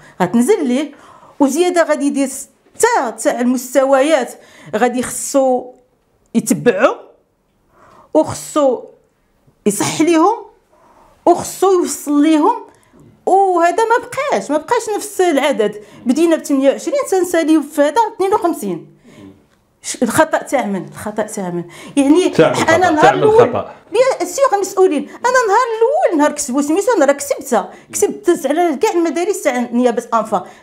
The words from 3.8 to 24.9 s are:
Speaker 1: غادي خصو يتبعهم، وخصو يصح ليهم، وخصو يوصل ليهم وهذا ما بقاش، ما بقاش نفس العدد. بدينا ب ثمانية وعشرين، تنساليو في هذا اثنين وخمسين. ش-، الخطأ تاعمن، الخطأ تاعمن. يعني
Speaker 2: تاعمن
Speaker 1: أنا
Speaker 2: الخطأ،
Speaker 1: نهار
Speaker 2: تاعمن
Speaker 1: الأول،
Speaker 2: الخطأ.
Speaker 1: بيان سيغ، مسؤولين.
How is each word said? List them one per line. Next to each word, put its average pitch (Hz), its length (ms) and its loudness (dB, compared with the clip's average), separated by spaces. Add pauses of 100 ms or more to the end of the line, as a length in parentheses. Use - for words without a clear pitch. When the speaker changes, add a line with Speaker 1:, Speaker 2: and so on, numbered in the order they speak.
Speaker 1:
غادي 240 260 0
خصو 262 640 -2 (680)
يتبعهم، 226 640 0 (1160)
وخصو 294 680 0 (840)
يصح 208 340 0
ليهم، 339 360 2 (880)
وخصو 359 460 2
يوصل 294 500 0
ليهم 320 340 2 (720)
وهذا 359 580 2
ما 466 220 0
بقاش، 466 440 -4
ما 294 60 0
بقاش 440 260 -2 (140)
نفس - 240 -6
العدد. 262 540 0 (320)
بدينا 320 300 2
ب - 80 -6
ثمانية 269 260 2
وعشرين، 233 280 -2 (120)
تنساليو 330 520 2
في - 180 -4
هذا 294 140 0 (220)
اثنين 381 180 0
وخمسين. 196 520 -4 (960)
ش-، - 200 -10
الخطأ 302 360 0
تاعمن، 202 500 -4
الخطأ 214 340 -8
تاعمن. 180 420 -8 (320)
يعني 302 320 2
Speaker 2:
تاعمن - 280 2
Speaker 1:
أنا 320 200 2
Speaker 2:
الخطأ، 359 140 2
Speaker 1:
نهار 302 120 2
Speaker 2:
تاعمن - 160 4
Speaker 1:
الأول، 440 260 6
Speaker 2:
الخطأ. - 300 -4 (180)
Speaker 1:
بيان 403 360 0
سيغ، 508 320 0
مسؤولين. 370 420 2